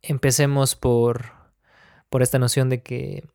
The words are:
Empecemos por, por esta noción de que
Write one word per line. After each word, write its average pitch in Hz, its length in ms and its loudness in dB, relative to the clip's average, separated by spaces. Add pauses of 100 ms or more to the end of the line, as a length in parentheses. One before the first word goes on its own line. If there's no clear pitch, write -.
(100)
Empecemos 139 640 0
por, 120 580 0 (760)
por 131 120 0
esta 127 180 2
noción 127 300 0
de 127 120 -2
que 123 540 -10